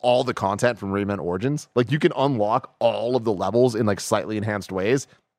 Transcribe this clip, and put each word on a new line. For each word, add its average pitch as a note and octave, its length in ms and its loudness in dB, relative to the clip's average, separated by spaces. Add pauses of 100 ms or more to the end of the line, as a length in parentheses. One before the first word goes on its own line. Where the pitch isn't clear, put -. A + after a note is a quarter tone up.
all B2+ 220 4
the B2 100 -2
content G2+ 460 0
from G2 120 -6
Rayman G2+ 280 -2
Origins. F#2+ 560 -4
Like, A#2+ 160 2
you D3+ 80 0
can E3 180 2
unlock C3 640 0
all A2+ 360 2
of A#2+ 100 -2
the A2 80 2
levels A2 420 2
in, A2+ 100 0
like, G2+ 140 0
slightly G#2+ 380 -2
enhanced G#2 340 -4
ways. G2+ 340 0 (340)